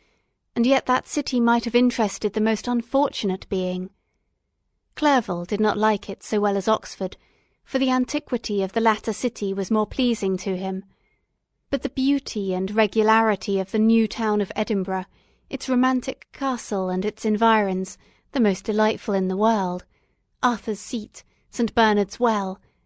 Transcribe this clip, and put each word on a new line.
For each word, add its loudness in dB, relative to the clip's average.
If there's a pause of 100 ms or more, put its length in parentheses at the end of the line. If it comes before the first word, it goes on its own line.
(560)
and 2
yet 2
that 0
city -2
might 4
have -2
interested 2
the 0
most 0
unfortunate -2
being. -4 (1040)
Clerval 2
did -4
not 2
like 0
it -12
so -2
well 0
as -2
Oxford, -2 (460)
for -4
the 2
antiquity -2
of -4
the 0
latter 0
city -4
was -4
more 2
pleasing 0
to -4
him. -6 (840)
But -2
the -4
beauty -2
and -2
regularity 2
of -6
the 0
new 4
town -2
of -4
Edinburgh, -2 (440)
its -10
romantic 0
castle -4
and -2
its -6
environs, 2 (340)
the -2
most 2
delightful 0
in 0
the -2
world, 0 (560)
Arthur's -2
Seat, -10 (260)
Saint -2
Bernard's 2
Well, 0 (260)